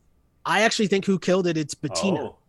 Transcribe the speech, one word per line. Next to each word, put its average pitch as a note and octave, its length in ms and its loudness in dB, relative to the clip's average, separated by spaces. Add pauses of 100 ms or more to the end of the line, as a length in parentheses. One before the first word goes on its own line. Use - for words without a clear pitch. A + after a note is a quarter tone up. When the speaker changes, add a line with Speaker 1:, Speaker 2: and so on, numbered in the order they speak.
(460)
Speaker 1:
I F3 160 2
actually A3 260 2
think G3 180 0
who G3 140 2
killed F#3 280 0
it, E3 100 0
it's D3+ 160 -4
Bettina. D#3 480 -2
Speaker 2:
Oh. A2+ 140 -10 (140)